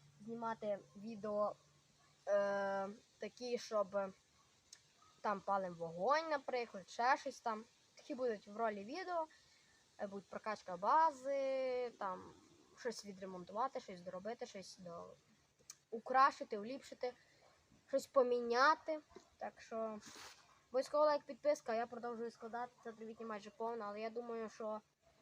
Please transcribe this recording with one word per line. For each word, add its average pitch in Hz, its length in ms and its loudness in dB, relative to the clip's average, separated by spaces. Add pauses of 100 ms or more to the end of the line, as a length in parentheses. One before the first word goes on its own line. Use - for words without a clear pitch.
(200)
знімати 220 580 -2 (180)
відео, 208 600 -2 (720)
е, 196 600 2 (300)
такі, 240 400 -4
щоб 202 380 0 (1200)
там 208 200 0
палим 190 340 0
вогонь, 180 540 2
наприклад, 247 600 -2
ще 254 280 4
щось 269 240 -6
там. 220 240 -2 (300)
Такі - 200 -10
будуть 233 340 -2
в 208 80 -14
ролі 214 280 0
відео. 330 440 -2 (680)
Е, 208 80 -4
будуть 196 220 -10
прокачка 202 480 -6
бази, 262 1200 4
там 185 360 -6 (420)
щось - 280 -6
відремонтувати, 196 760 -4
щось 190 200 -12
доробити, 185 460 -8
щось 196 320 -14
до-, 175 380 -12 (760)
украшити, 262 680 4
уліпшити, 247 560 -6 (760)
щось 269 160 2
поміняти. 254 920 6 (380)
Так - 220 -8
що... 220 400 -6 (680)
обов'язково 277 360 2
лайк, 294 180 4
підписка, 277 520 0
я 233 120 2
продовжую 233 440 -6
складати. 233 420 -8 (120)
Це 233 80 -8
дровітня 220 340 -10
майже 214 240 -8
повна, 226 380 -4
але 208 120 -6
я 220 100 -4
думаю, 226 380 -6
що 214 320 -4 (420)